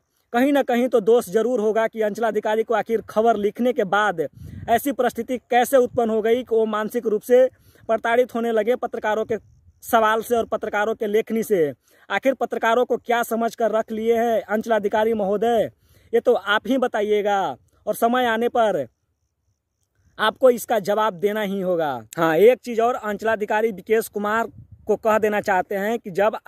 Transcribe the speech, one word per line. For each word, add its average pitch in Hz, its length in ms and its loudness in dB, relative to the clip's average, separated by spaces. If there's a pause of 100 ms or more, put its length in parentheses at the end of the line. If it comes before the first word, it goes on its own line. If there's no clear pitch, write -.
(340)
कहीं 262 200 2
ना 277 100 4
कहीं 240 260 0
तो 240 100 2
दोष 220 300 2
जरूर 220 300 0
होगा 220 280 0
कि 220 140 -6
अंचलाधिकारी 214 640 -2
को 233 100 -4
आखिर 214 280 -2
खबर 220 360 2
लिखने 214 360 0
के 214 120 0
बाद 185 420 0 (420)
ऐसी 233 220 0
परिस्थिति 240 460 -4 (120)
कैसे 247 280 2
उत्पन्न 240 320 0
हो 220 120 0
गई 233 220 0
कि 226 120 -4
वो 220 100 2
मानसिक 214 420 -4
रूप 208 140 -2
से 247 240 4 (440)
प्रताड़ित 233 460 0
होने 233 160 -2
लगे 220 240 0
पत्रकारों 220 500 -4
के 214 120 -4 (460)
सवाल 220 380 2
से 233 140 -2
और 226 100 0
पत्रकारों 208 500 -4
के 220 120 -6
लेखनी 220 360 -2
से। 165 300 0 (360)
आखिर 208 240 0
पत्रकारों 233 520 0
को 233 120 -2
क्या 233 260 -2
समझ 226 320 -4
कर 226 160 0
रख 220 200 -2
लिए 226 260 0
हैं 226 260 0
अंचलाधिकारी 220 720 0
महोदय, 208 560 0 (440)
ये 233 60 4
तो 240 140 2
आप 202 340 -2
ही 269 100 0
बताइएगा 208 640 0 (460)
और 208 100 -4
समय 240 300 2
आने 233 240 0
पर 202 360 0 (1300)
आपको 220 300 4
इसका 233 300 -2
जवाब 208 340 0
देना 202 280 -2
ही 196 200 -4
होगा। 170 300 -2 (260)
हाँ, 165 200 2
एक 220 220 6
चीज़ 226 220 -4
और 247 140 2
अंचलाधिकारी 214 760 -2
विकेश 214 360 -2
कुमार 214 400 -2 (400)
को 208 80 2
कह 220 220 0
देना 208 240 0
चाहते 196 340 0
हैं 208 240 -4
कि 208 120 -14
जब 208 260 0 (100)